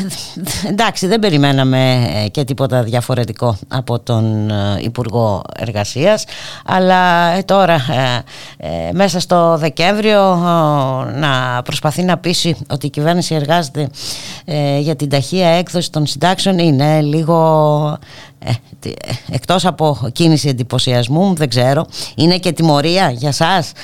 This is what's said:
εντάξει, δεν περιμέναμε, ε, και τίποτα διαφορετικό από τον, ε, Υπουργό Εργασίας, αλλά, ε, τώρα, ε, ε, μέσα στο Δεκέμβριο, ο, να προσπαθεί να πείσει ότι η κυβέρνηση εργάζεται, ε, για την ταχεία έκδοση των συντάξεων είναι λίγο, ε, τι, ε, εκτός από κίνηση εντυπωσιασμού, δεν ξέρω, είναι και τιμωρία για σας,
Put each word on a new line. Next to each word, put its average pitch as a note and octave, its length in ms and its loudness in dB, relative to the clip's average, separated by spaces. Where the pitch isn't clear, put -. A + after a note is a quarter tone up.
εντάξει, G#3 380 -2
δεν G#3 140 2
περιμέναμε, C#3 580 2
ε, G#2+ 40 -2
και C#3+ 160 -2
τίποτα B2+ 380 0
διαφορετικό A#2+ 760 -2
από B2 320 -4
τον, A2 500 0
ε, G#2+ 40 -2
Υπουργό A2+ 640 -2
Εργασίας, A#2+ 680 -2
αλλά, F3+ 720 2
ε, G3 60 -2
τώρα, F#3+ 320 4
ε, B2+ 480 0
ε, E2 260 -4
μέσα F3+ 280 0
στο E3+ 380 2
Δεκέμβριο, G3 720 2
ο, F3+ 60 2
να B2+ 600 -2
προσπαθεί D#3 380 -2
να F3+ 160 2
πείσει E3+ 380 -2
ότι D3 160 -4
η C#3+ 40 -6
κυβέρνηση D#3+ 440 0
εργάζεται, D3 540 -2
ε, C#3+ 340 -2
για D3+ 180 -2
την C#3+ 120 -4
ταχεία D#3 400 0
έκδοση F3 440 0
των D3+ 140 0
συντάξεων F#3 520 0
είναι D3+ 420 4
λίγο, D3+ 1000 2
ε, - 120 -6
τι, - 80 -10
ε, - 460 -10
εκτός F3 320 0
από D3+ 300 0
κίνηση D#3+ 360 2
εντυπωσιασμού, B2+ 880 0
δεν D3+ 140 0
ξέρω, B2+ 380 2
είναι F3 220 4
και F3 140 -2
τιμωρία D#3+ 580 2
για B2+ 220 -2
σας, E3 400 0